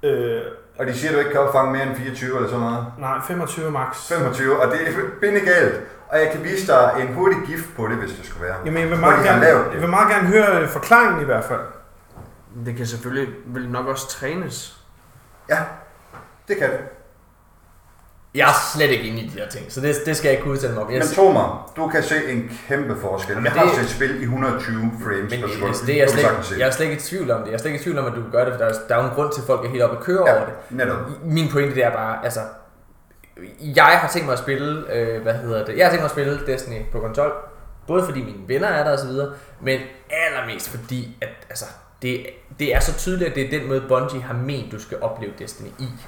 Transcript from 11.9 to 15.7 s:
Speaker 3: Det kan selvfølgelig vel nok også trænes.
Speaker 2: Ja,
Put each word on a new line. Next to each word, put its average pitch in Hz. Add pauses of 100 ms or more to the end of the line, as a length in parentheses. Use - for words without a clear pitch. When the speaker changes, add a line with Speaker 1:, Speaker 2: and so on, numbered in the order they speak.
Speaker 3:
Det 120
kan 120
selvfølgelig 123 (120)
vel 123
nok 123
også 135
trænes. 147 (720)
Speaker 2:
Ja, 151 (880)